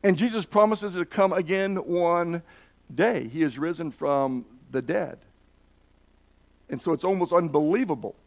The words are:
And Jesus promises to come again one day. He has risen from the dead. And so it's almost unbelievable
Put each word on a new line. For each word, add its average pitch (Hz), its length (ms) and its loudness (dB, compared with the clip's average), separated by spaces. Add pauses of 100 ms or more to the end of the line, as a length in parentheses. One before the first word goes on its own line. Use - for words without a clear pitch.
And 196 120 6
Jesus 220 300 -2
promises 208 480 2
to 175 120 -4
come 190 280 2
again 190 440 -2
one 170 640 0 (480)
day. 151 360 0
He 139 140 -4
has 131 160 0
risen 160 340 -4
from 135 540 0 (260)
the 131 100 -2
dead. 160 360 -4 (1500)
And 131 120 -8
so 165 120 0
it's - 100 -4
almost 185 300 0
unbelievable 160 840 2 (120)